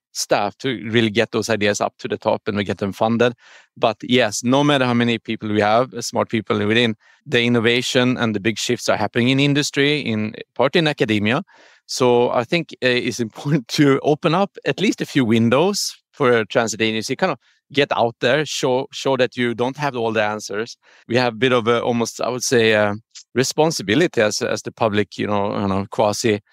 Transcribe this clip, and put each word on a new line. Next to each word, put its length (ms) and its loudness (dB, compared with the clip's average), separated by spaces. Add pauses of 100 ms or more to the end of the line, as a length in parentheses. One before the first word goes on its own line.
(120)
staff 460 -2
to 340 -6
really 180 4
get 220 -2
those 180 -4
ideas 300 0
up 200 -4
to 100 -10
the 80 -4
top 280 0
and 120 -4
we 80 -2
get 120 -6
them 140 -4
funded. 420 2 (440)
But 260 0
yes, 400 0
no 200 2
matter 220 2
how 80 0
many 240 2
people 320 -8
we 120 2
have, 320 2
uh, 80 -10
smart 280 -4
people 380 -2
within, 300 2 (280)
the 160 0
innovation 760 2
and 180 -2
the 60 -4
big 180 -2
shifts 300 -2
are 80 2
happening 320 0
in 100 2
industry, 640 0
in, 340 -4 (180)
part 220 -2
in 120 4
academia, 560 0 (560)
so 320 4
I 120 0
think, 220 -2 (180)
uh, 40 2 (200)
it's 120 -4
<laughs> 80 -2
important 400 -2 (120)
to 220 6
open 320 0
up 180 0 (140)
at 160 -2
least 200 -2
a 40 -4
few 200 0
windows 720 2 (160)
for 200 2
a 140 2
transit 360 -2
agency, 340 -2
kind 160 -2
of 80 -6 (320)
get 200 0
out 280 0
there, 260 0
show, 460 -2
show 260 -2
that 200 0
you 160 -2
don't 240 -4
have 180 -4
all 180 -2
the 100 2
answers. 520 -6 (320)
We 100 0
have 160 0
a 120 -12
bit 80 4
of 140 0
a, 160 2
almost, 360 -4
I 100 -4
would 140 -6
say, 300 4
uh, 220 2 (400)
responsibility 840 0
as, 200 0
as 220 -4
the 80 -10
public, 480 -2
you 80 -4
know, 320 -2
you 80 -2
know, 240 -2
quasi 500 0 (120)